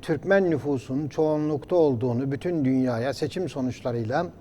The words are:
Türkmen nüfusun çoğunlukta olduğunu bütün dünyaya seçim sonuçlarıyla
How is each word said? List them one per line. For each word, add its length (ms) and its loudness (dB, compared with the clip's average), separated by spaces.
Türkmen 500 2
nüfusun 560 -2
çoğunlukta 680 0
olduğunu 560 2
bütün 340 -2
dünyaya 480 0
seçim 360 -4
sonuçlarıyla 760 -2